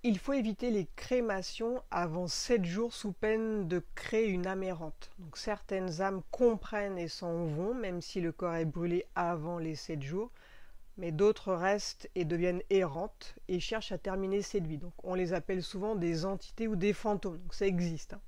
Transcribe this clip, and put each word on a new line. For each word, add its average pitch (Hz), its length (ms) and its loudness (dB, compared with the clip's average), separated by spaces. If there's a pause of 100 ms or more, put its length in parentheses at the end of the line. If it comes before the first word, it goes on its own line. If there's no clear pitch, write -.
Il 214 160 4
faut 277 140 0
éviter 240 360 0
les 202 260 2
crémations 233 840 0 (100)
avant 175 360 0
sept 226 360 4
jours 208 300 0
sous 208 180 -4
peine 214 560 2
de 170 160 2 (120)
créer 220 320 2
une 180 200 2
âme 190 160 -2
errante. 185 540 -6
Donc, 170 200 -12
certaines 190 640 -2
âmes 190 200 0 (100)
comprennent 208 680 2
et 170 80 -2
s'en 170 380 -2
vont, 165 280 0
même 190 260 -2
si 185 220 -4
le 170 100 2
corps 170 220 -2
est 165 120 2
brûlé 170 400 0 (100)
avant 175 420 0
les 160 180 -2
sept 147 280 -4
jours, 190 280 -4 (680)
mais 165 140 -4
d'autres 196 400 4
restent 190 640 2
et 175 100 2
deviennent 175 440 2
errantes 185 680 2 (120)
et 180 120 0
cherchent 220 320 -2
à 185 60 -2
terminer 190 460 0
cette 185 240 0
vie. 156 100 -2
Donc, 170 160 -6 (100)
on 185 120 -2
les 180 180 2
appelle 185 300 0
souvent 208 320 -2
des 170 300 2
entités 196 420 -2
ou 214 80 2
des 202 160 4
fantômes, 202 440 0
donc 180 160 -4
ça 202 120 2
existe, 175 480 2
hein. 208 140 -8